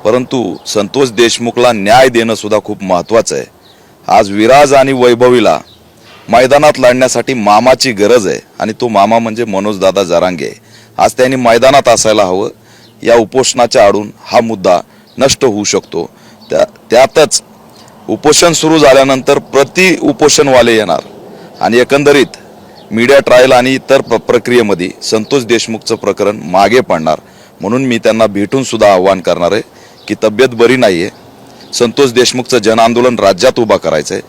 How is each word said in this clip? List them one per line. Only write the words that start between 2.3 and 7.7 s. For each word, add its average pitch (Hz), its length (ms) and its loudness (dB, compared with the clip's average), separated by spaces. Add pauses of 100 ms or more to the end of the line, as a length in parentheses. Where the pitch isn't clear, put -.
सुद्धा 104 280 -4
खूप 98 200 -12
महत्त्वाचं 92 520 -2
आहे. 64 100 -8 (640)
आज 101 240 0
विराज 131 420 2
आणि 135 200 2
वैभवीला 123 680 2 (680)
मैदानात 143 500 2
लढण्यासाठी 127 540 0
मामाची 120 580 0